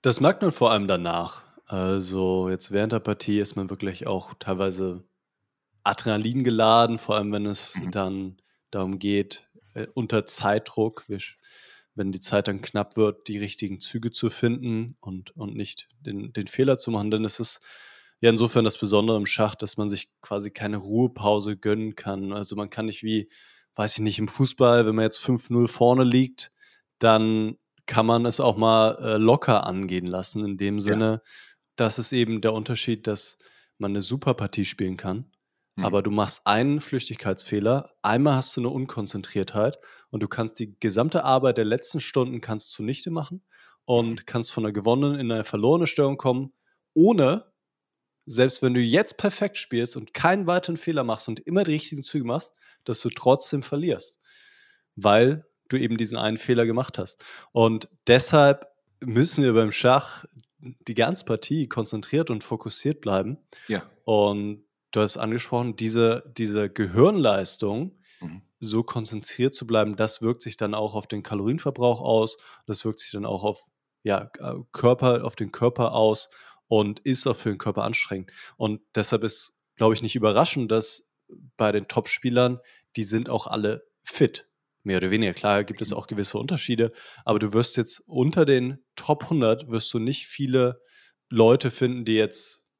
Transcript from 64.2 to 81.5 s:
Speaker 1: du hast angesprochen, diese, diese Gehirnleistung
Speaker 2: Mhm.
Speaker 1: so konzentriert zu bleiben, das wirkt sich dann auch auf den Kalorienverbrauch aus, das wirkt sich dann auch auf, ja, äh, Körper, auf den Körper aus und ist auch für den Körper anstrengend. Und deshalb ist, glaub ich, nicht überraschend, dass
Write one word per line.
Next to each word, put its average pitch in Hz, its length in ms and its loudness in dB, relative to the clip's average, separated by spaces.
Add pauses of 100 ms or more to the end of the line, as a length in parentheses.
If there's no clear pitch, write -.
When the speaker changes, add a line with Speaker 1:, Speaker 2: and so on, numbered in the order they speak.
Speaker 1:
du 110 80 0
hast 104 160 0
angesprochen, 117 600 -4
diese, 113 600 0
diese 104 340 -2
Gehirnleistung 110 1300 2 (220)
Speaker 2:
Mhm. 87 220 -14 (180)
Speaker 1:
so 110 220 -2
konzentriert 117 720 -4
zu 120 120 -10
bleiben, 107 300 0
das 110 260 -2
wirkt 120 180 -2
sich - 160 -10
dann 104 180 -4
auch 107 200 -4
auf 107 120 -6
den 104 160 -8
Kalorienverbrauch 120 800 -2
aus, 110 380 2 (280)
das 107 200 -6
wirkt 110 140 -6
sich - 100 -6
dann 104 160 -8
auch 101 180 -6
auf, 104 240 -4 (360)
ja, 101 340 -2
äh, - 160 -8 (180)
Körper, 123 520 4
auf 123 120 -8
den 101 160 -8
Körper 120 400 0
aus 110 380 2 (360)
und 104 340 2
ist 131 260 -2
auch 123 100 0
für - 140 -4
den 95 80 -6
Körper 104 260 -4
anstrengend. - 480 -4 (240)
Und 107 240 -2 (140)
deshalb 110 280 0
ist, - 380 -4 (160)
glaub 113 160 4
ich, 107 100 -2
nicht 113 140 -4
überraschend, 107 560 2
dass - 380 -4 (480)